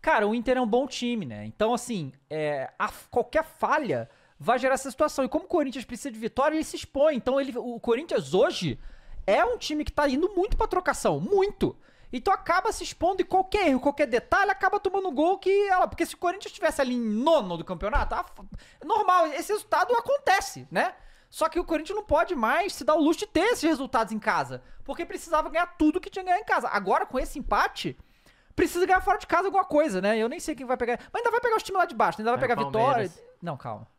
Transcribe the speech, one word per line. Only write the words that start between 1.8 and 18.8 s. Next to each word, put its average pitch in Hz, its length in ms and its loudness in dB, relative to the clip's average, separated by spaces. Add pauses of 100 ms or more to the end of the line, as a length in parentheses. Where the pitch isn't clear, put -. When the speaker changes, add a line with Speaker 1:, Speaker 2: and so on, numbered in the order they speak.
Speaker 1:
é, 147 480 -2
a, 208 120 -2 (200)
qualquer - 340 0
falha 214 640 -2 (320)
vai 220 180 2
gerar 262 160 2
essa 262 160 -6
situação. 294 340 0
E 254 40 -2
como 320 160 -2
o - 40 -20
Corinthians 269 360 0
precisa 247 260 -10
de 220 80 -14
vitória, 277 380 0
ele 311 80 -2
se - 100 -12
expõe. 294 400 2
Então, 254 260 0
ele, 269 160 -4
o 233 220 -8
Corinthians 233 560 0
hoje 185 460 2 (460)
é 240 180 4
um 466 140 0
time 302 260 -4
que - 80 -6
tá 294 160 2
indo 302 260 0
muito 381 220 2
pra 453 100 2
trocação, 269 540 0
muito! 381 560 2 (380)
Então 311 200 0
acaba 370 380 0
se - 120 -8
expondo 370 380 -2
e - 20 2
qualquer 370 440 2
erro, 254 120 2
qualquer 285 260 2
detalhe, 349 440 2
acaba 392 280 2
tomando 392 300 -2
um 294 60 -6
gol 320 240 2
que 359 100 -4 (200)
ela, 370 200 2
porque 320 160 -4
se - 100 -10
o - 40 -20
Corinthians 370 340 -4
estivesse 320 300 -2
ali 247 120 0
em 247 60 -2
nono 226 560 0
do 160 80 -8
campeonato, 208 500 -2
ah, - 80 -4
f-, - 240 -14 (380)